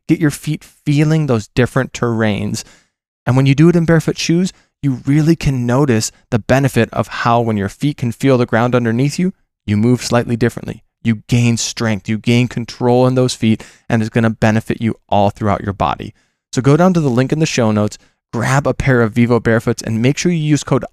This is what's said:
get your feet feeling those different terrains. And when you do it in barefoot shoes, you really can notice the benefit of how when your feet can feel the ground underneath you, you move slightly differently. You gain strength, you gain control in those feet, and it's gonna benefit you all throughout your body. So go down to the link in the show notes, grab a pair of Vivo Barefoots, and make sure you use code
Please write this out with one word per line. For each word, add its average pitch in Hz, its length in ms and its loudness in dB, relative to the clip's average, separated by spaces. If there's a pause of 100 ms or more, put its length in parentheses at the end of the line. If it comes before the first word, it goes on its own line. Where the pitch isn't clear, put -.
get 165 140 0
your 147 100 2
feet - 320 -8
feeling 151 640 0
those 113 220 -2
different 127 420 -2
terrains. 110 720 -2 (640)
And 123 100 2
when 135 100 2
you 139 80 4
do 151 140 4
it 175 80 4
in 170 80 2
barefoot 156 340 0
shoes, 175 360 -2 (280)
you 135 240 -2
really 151 300 4
can 131 300 -2
notice 123 480 0 (180)
the 120 80 0
benefit 123 540 0
of - 160 -4
how 120 320 0
when 113 160 -2
your 98 100 -2
feet 143 300 -4
can 120 160 -4
feel 135 240 2
the 120 80 2
ground 120 280 0
underneath 123 460 0
you, 180 140 0 (320)
you 104 100 0
move 117 260 2
slightly 120 360 -2
differently. 113 480 -4 (180)
You 110 240 -2
gain 120 300 2
strength, 110 500 -4
you 110 100 -2
gain 120 300 0
control 123 580 0
in 127 100 2
those 127 200 0
feet, 110 300 0 (240)
and 113 120 0
it's 107 80 -4
gonna 113 200 0
benefit 110 520 -2
you 113 140 -2 (140)
all 101 200 2
throughout 104 360 -2
your 101 80 -6
body. 90 400 -4 (400)
So 131 80 -2
go 139 160 4
down 180 160 4
to 170 80 2
the 143 80 0
link 127 240 0
in 151 60 -2
the 160 60 2
show 113 280 0
notes, 104 240 -2 (360)
grab 131 340 0
a 131 60 0
pair 127 280 0
of 110 120 0
Vivo 117 280 2
Barefoots, 113 400 0
and 113 200 -4
make 131 160 0
sure 180 140 -2
you 175 60 -2
use 151 260 0
code 135 300 -2